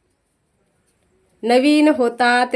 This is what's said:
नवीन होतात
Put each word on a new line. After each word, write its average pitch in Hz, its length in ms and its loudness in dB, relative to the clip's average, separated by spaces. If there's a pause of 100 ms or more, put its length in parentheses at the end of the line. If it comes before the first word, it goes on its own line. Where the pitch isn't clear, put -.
(1400)
नवीन 294 440 2
होतात 247 680 -2